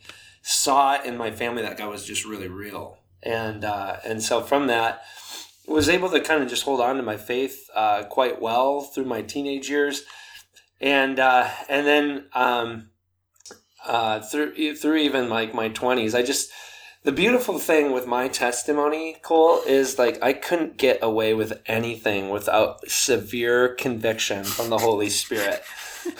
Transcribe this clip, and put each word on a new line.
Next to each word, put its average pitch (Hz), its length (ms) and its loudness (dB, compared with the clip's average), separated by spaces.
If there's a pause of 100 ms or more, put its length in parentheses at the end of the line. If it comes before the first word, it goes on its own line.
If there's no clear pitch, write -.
(420)
saw 139 540 4
it 135 100 -2
in 120 120 -6
my 113 140 -4
family 120 320 -4
that 95 140 -8
God 104 120 -8
was 104 160 -12
just 101 200 -6
really 101 220 -10
real. 95 520 -12 (220)
And, 110 440 -4
uh, 98 400 -4
and 110 180 -6
so 120 180 2
from 139 260 0
that, 113 340 0 (640)
was 151 220 2
able 180 220 2
to 147 100 2
kind 156 200 2
of 127 80 -2
just 120 140 -4
hold 139 160 0
on 123 160 2
to 131 80 -4
my 107 140 -4
faith, 127 580 -6
uh, 107 300 2
quite 127 360 0
well 131 400 2
through 139 220 -6
my 120 180 -4
teenage 139 480 -6
years. 143 340 0 (760)
And, 135 400 2
uh, 127 300 6 (180)
and 143 180 0
then, 147 480 2
um, 117 560 0 (960)
uh, 110 360 0
through, 151 540 -4
through 151 220 0
even, 135 320 2
like, 113 240 -2
my 113 140 -2
twenties, 117 480 0
I 123 80 4
just, 135 260 -2 (540)
the 143 80 0
beautiful 185 480 2
thing 151 320 4
with 127 160 -2
my 127 220 0
testimony, 151 920 -2
Cole, 160 460 6
is, 135 320 2
like, 120 240 2
I 127 80 4
couldn't 160 460 -2
get 127 260 4
away 110 300 2
with 107 320 -2
anything 110 640 -2
without 101 600 0
severe 120 840 2
conviction 110 680 -2
from 113 240 -4
the 110 80 2
Holy 104 320 2
Spirit. 101 580 -2
<laughs> - 60 -16 (460)